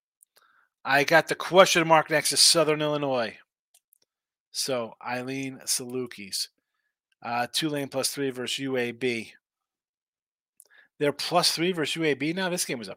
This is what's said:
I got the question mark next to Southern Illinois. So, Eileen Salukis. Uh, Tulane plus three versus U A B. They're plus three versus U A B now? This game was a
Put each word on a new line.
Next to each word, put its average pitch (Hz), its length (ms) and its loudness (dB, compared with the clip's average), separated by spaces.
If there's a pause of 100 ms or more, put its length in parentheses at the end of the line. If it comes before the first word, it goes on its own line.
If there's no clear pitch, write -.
(840)
I 135 220 2
got 160 240 4
the 147 60 -2
question 175 520 6
mark 160 220 6
next 147 220 0
to 139 80 0
Southern 151 420 4
Illinois. 139 560 -2 (1120)
So, 120 440 -6 (100)
Eileen 131 600 -8
Salukis. 123 840 -6 (720)
Uh, 120 300 -4
Tulane 147 360 -4
plus 131 220 -4
three 139 200 -4
versus 123 300 -8
U 131 180 -4
A 120 140 -4
B. 120 420 -6 (1600)
They're 143 140 2
plus 165 400 0
three 170 200 -2
versus 160 240 -4
U 165 80 -4
A 147 100 2
B 143 180 -4
now? 185 160 -4
This 175 160 -4
game 143 140 -6
was 104 100 -12
a 98 80 -14